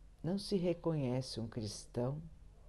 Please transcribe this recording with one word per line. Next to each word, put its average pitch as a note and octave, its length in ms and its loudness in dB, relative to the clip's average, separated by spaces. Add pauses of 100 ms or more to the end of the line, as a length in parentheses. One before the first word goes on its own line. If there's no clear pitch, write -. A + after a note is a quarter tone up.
(220)
Não F#3 160 0
se G3+ 180 0
reconhece D#3 840 2
um A2+ 60 -2
cristão A#2+ 760 -2 (480)